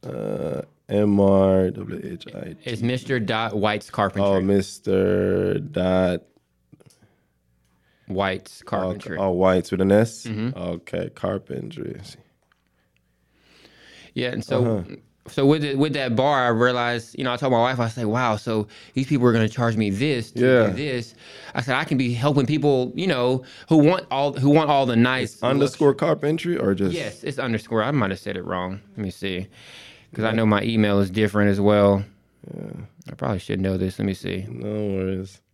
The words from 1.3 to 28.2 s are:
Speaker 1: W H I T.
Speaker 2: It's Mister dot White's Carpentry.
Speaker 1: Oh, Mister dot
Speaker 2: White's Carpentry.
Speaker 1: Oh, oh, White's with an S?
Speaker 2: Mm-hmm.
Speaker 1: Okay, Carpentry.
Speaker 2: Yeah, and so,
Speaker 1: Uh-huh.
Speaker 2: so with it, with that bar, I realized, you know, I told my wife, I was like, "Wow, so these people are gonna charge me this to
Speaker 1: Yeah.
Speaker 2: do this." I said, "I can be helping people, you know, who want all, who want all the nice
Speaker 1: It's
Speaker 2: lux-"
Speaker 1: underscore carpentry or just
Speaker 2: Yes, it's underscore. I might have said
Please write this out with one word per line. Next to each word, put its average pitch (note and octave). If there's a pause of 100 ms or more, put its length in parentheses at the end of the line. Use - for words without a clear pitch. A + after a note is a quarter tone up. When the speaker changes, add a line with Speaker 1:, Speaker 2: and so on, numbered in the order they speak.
Speaker 1:
W G2
H -
I -
T. G#2
Speaker 2:
It's A#2
Mister B2+
dot A2
White's G#2
Carpentry. G2+
Speaker 1:
Oh, G2
Mister F#2+
dot F#2 (1800)
Speaker 2:
White's F#2+
Carpentry. F#2
Speaker 1:
Oh, G2
oh, F#2+
White's F#2
with F#2
an F#2+
S? A2
Speaker 2:
Mm-hmm. A2+
Speaker 1:
Okay, F2
Carpentry. - (2250)
Speaker 2:
Yeah, B2
and B2
so, B2+
Speaker 1:
Uh-huh. G2+ (340)
Speaker 2:
so C#3
with D3+
it, C#3
with C#3+
that C3
bar, C3
I B2
realized, A#2+
you -
know, B2
I B2
told C3
my A#2
wife, B2
I A#2+
was A2+
like, A#2
"Wow, A#2
so G#2+ (280)
these C3
people B2+
are A#2+
gonna A2
charge A#2
me G#2+
this A#2+
to A#2
Speaker 1:
Yeah. B2+
Speaker 2:
do -
this." B2+ (400)
I -
said, B2
"I D3+
can D#3+
be B2
helping C3
people, C#3
you F3+
know, C3 (240)
who D#3+
want F3+
all, C#3
who C3
want D3+
all C#3
the A#2+
nice B2
Speaker 1:
It's -
Speaker 2:
lux-" B2
Speaker 1:
underscore C#3
carpentry D#3+
or G2
just F#3+
Speaker 2:
Yes, B2+
it's C3+
underscore. A2+
I C3+
might A2+
have F#2
said F#2+